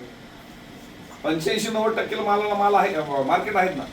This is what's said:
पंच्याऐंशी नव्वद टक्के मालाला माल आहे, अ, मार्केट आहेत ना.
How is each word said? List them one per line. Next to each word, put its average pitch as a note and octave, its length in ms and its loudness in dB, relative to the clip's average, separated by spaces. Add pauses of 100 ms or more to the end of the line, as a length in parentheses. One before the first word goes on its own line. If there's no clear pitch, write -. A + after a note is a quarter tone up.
(1200)
पंच्याऐंशी E3+ 440 0
नव्वद A3 280 2
टक्के - 200 -2
मालाला G#3 380 2
माल G3+ 200 4
आहे, F#3 200 4
अ, D3 280 0
मार्केट F3+ 340 2
आहेत F#3 200 2
ना. C3 60 -6 (100)